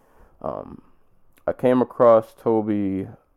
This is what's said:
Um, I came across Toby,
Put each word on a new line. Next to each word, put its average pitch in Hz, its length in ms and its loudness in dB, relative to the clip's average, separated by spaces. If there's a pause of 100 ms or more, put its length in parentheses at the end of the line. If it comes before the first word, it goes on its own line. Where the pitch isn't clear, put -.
(420)
Um, - 400 -12 (640)
I - 80 -4
came 127 280 0
across 113 520 2
Toby, 104 720 -4 (300)